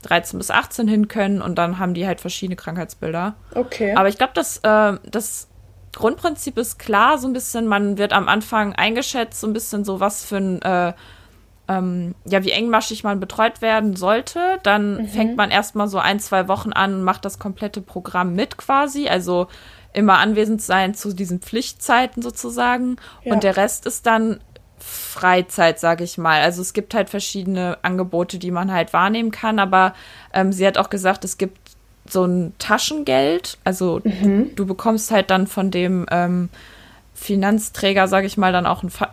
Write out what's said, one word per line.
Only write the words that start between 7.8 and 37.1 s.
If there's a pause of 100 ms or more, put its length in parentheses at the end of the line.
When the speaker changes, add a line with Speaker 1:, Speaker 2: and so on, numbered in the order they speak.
Speaker 1:
wird
am
Anfang
eingeschätzt,
so
ein
bisschen
so,
was
für
ein,
äh, (800)
ähm, (100)
ja,
wie
engmaschig
man
betreut
werden
sollte. (220)
Dann
Speaker 2:
Mhm.
Speaker 1:
fängt
man
erstmal
so
ein,
zwei
Wochen
an
und
macht
das
komplette
Programm
mit
quasi,
also (440)
immer
anwesend
sein
zu
diesen
Pflichtzeiten
sozusagen. (280)
Speaker 2:
Ja.
Speaker 1:
Und
der
Rest
ist
dann (380)
Freizeit,
sag
ich
mal.
Also
es
gibt
halt
verschiedene
Angebote,
die
man
halt
wahrnehmen
kann,
aber, (400)
ähm,
sie
hat
auch
gesagt,
es
gibt (500)
so
ein
Taschengeld,
also
Speaker 2:
Mhm.
Speaker 1:
du
bekommst
halt
dann
von
dem,
ähm, (640)